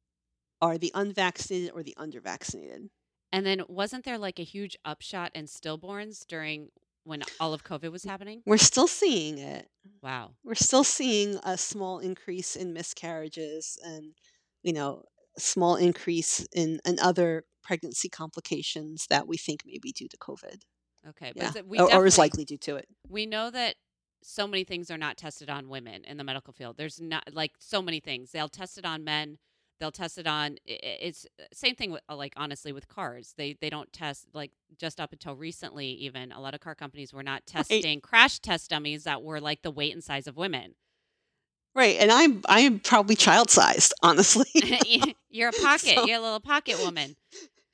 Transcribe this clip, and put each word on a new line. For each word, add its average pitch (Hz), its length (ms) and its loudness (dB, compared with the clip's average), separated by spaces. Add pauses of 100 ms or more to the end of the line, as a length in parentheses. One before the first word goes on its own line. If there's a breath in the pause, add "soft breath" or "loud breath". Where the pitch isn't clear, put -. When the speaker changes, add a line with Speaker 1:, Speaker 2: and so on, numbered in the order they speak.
(600)
Speaker 1:
are 165 160 2
the 165 180 -2
unvaccinated 185 760 -2
or 170 100 -12
the 143 140 -16
undervaccinated. 101 920 -12 (420)
Speaker 2:
And 190 140 -2
then 190 240 0
wasn't 208 360 -8
there, 247 120 -8
like, 196 220 -8
a 175 40 -8
huge 202 400 -10
upshot 170 520 -10
in 156 100 -10
stillborns 190 840 -12
during, 156 420 -8 (340)
when 151 200 -10 (160)
all 160 140 -2
of 151 100 -10
covid 160 280 -10
was 180 120 -16
happening? 202 420 -14
Speaker 1:
We're 214 120 6
still 254 300 6
seeing 165 500 0
it. 139 320 -12 (320)
Speaker 2:
Wow. 131 420 -12
Speaker 1:
We're 226 120 -8
still - 280 4
seeing 208 600 0
a 185 140 -4
small 185 420 -8
increase 185 560 -8
in 180 180 -8
miscarriages 160 1120 -10
and, 156 300 -14 (500)
you 170 100 -2
know, 143 300 -4 (340)
a - 20 -14
small 175 380 4
increase 175 720 0
in, 160 340 -2
in 175 140 0
other 170 460 2 (180)
pregnancy 170 460 -6
complications 156 1000 -8
that 143 180 2
we 165 100 -4
think 147 280 -6
may 131 140 -18
be 135 140 -12
due - 160 -14
to - 80 -20
covid. - 440 -16 (460)
Speaker 2:
Okay, 147 260 -16
but 120 100 -8
Speaker 1:
Yeah. 113 60 -2
Speaker 2:
is - 60 -8
it, 190 120 -12
we 185 120 -2
Speaker 1:
Or, 175 40 8
or 190 220 8
is 185 100 8
Speaker 2:
definitely - 80 8
Speaker 1:
likely 156 220 0
due 143 120 -12
to 143 180 -8
it. - 120 -12 (200)
Speaker 2:
we 208 180 -6
know 220 240 -6
that 240 280 -4 (460)
so - 220 -4
many 196 200 -2
things 175 260 -10
are 160 60 -8
not 156 200 -6
tested 151 320 -14
on 139 200 -10
women 127 340 -14
in 143 140 -16
the 147 60 -12
medical 135 300 -10
field. 120 240 -16
There's 151 220 -10
not, 160 340 -8
like, 156 260 -4
so 202 220 -4
many 165 200 -6
things. 127 300 -12
They'll 156 180 -6
test - 280 -16
it 185 80 -16
on 160 180 -6
men. 151 360 -6 (400)
They'll 156 120 -6
test 175 280 -10
it 165 80 -6
on, 151 300 -4 (100)
i-, - 60 -14
i-, - 280 -10
it's, 165 240 -10 (140)
uh, - 140 -20
same 254 220 -2
thing 208 160 -8
with, 160 160 -10
uh, 151 80 -12
like, 139 220 -12
honestly, 143 340 -10
with 139 160 -16
cars. 123 480 -12
They, 147 240 -8
they 151 120 -8
don't 151 200 -14
test, 147 420 -12
like, 147 180 -12 (260)
just 165 240 -10
up 147 100 -10
until 147 240 -14
recently 147 580 -12
even, 127 380 -12
a - 80 -16
lot 135 140 -10
of 147 60 -14
car 156 160 -14
companies 139 380 -16
were 139 100 -14
not 139 180 -6 (120)
Speaker 1:
Right. 156 140 -4
Speaker 2:
testing 160 340 0
crash 233 380 6
test 180 300 -4
dummies 151 360 -6
that 139 180 -4
were, 156 180 -8
like, 151 220 -4
the 165 80 -6
weight 147 220 -4
and 165 100 -14
size 139 240 -8
of 135 100 -14
women. 151 380 -6 (1000)
Speaker 1:
Right, 247 260 6
and 208 120 8
I'm, 254 380 8
I 202 120 10
am 254 180 6
probably 214 360 6
child-sized, - 840 8
<laughs> - 60 2
honestly. 180 500 6
Speaker 2:
<laughs> 262 600 2 (140)
You're 233 200 0
a 233 40 -2
pocket. 302 420 4
Speaker 1:
So 240 100 6
Speaker 2:
You're 226 140 2
a - 20 -4
little 220 200 -4
pocket 285 380 -2
woman. 151 360 -4 (580 loud breath)